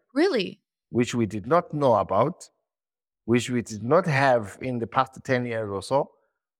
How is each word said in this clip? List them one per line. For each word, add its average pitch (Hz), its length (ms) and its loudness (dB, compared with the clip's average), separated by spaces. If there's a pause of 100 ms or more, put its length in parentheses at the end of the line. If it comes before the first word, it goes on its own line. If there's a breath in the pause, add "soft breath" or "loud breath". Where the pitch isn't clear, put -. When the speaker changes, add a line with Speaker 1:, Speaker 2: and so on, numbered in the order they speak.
(120)
Speaker 1:
Really? 254 480 0 (300)
Speaker 2:
Which 117 240 0
we 117 120 0
did 101 200 -6
not 170 260 0
know 143 220 2
about, 101 560 0 (760)
which 117 220 2
we 123 140 -4
did 104 220 -10
not 160 220 2
have 135 540 0
in 127 200 -6
the 113 80 -6
past - 340 -2
ten 123 240 -2
years 113 240 -6
or 98 120 -4
so. 139 280 -2 (500)